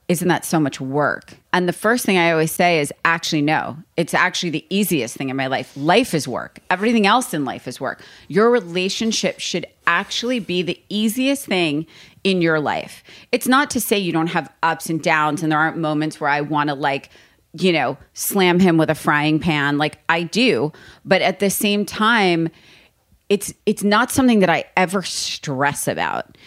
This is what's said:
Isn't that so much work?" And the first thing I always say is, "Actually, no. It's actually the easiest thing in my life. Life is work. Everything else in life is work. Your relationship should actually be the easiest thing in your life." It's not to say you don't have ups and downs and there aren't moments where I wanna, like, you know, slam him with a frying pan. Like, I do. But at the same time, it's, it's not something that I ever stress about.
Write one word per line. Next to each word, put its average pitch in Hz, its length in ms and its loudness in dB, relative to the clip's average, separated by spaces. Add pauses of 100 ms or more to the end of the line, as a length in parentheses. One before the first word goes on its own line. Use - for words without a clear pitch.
Isn't 180 200 0
that 165 160 0
so 165 160 0
much 139 200 -2
work?" 135 540 -2 (180)
And 180 160 2
the 170 40 -2
first 233 320 0
thing 190 140 2
I 170 140 4
always 160 200 2
say 175 280 2
is, 147 120 -4 (120)
"Actually, 165 380 0
no. 147 340 -2 (200)
It's 170 180 -2
actually 175 360 0
the - 200 -6
easiest 170 460 -2
thing 135 140 -6
in 131 60 -6
my 135 100 -2
life. 131 300 -4
Life 175 380 2
is 143 140 -4
work. 80 300 -8 (120)
Everything 233 360 2
else 240 260 2
in 151 120 -4
life 117 240 -8
is 127 120 -12
work. - 220 -8 (260)
Your 208 220 4
relationship 190 880 -2
should - 260 -6 (200)
actually 208 540 -2
be 180 220 -2
the 170 260 -6
easiest 240 580 -2
thing 160 400 -2 (380)
in 185 160 2
your 160 200 2
life." 98 420 -4 (280)
It's - 160 -2
not 277 240 2
to 247 100 -2
say 208 180 0
you 175 140 -2
don't 160 160 0
have 170 220 -4 (120)
ups 165 260 -2
and 160 140 -2
downs 156 400 2
and 156 100 0
there 151 60 2
aren't 160 180 2
moments 151 440 -2
where 147 100 0
I 147 100 0
wanna, 147 340 -2
like, 139 360 -4 (480)
you 180 140 2
know, 139 260 0 (160)
slam 180 440 2
him 175 200 6
with 160 100 4
a 156 60 0
frying 151 440 2
pan. 147 380 0
Like, 151 220 -2 (100)
I 170 140 0
do. 156 500 0 (320)
But 190 160 2
at 185 200 0
the 202 100 2
same 208 340 0
time, 190 640 2 (800)
it's, 202 240 -2 (120)
it's 208 180 -2
not 208 280 2
something 247 300 4
that 175 100 4
I 156 140 0 (120)
ever 185 260 0
stress - 840 -4
about. 78 480 -4 (100)